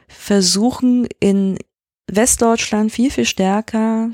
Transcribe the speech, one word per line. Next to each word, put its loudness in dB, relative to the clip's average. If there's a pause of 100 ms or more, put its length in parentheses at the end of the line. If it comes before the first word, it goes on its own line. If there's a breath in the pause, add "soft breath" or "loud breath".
versuchen 0 (140)
in 0 (500)
Westdeutschland 0
viel, 0
viel -2
stärker, -2